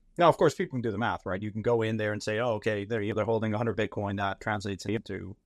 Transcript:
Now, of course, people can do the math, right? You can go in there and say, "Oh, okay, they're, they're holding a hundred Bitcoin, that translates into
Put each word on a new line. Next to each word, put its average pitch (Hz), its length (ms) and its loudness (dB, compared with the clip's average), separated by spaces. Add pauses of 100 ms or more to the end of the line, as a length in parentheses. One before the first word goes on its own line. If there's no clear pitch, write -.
(180)
Now, 175 100 8
of 147 80 6
course, 160 180 6
people 175 220 -4
can 120 60 -2
do 117 80 0
the 101 80 -4
math, 107 260 -2
right? 98 160 -4
You 107 120 -6
can 104 100 -6
go 117 180 4
in 110 160 0
there 107 160 0
and 104 100 -4
say, 107 180 -2
"Oh, 120 140 2
okay, 107 300 -2
they're, 107 300 -2
they're 107 100 0
holding 110 300 0
a - 20 -2
hundred 110 220 0
Bitcoin, 101 400 -2
that 98 220 -2
translates 101 440 -4
into 95 600 -6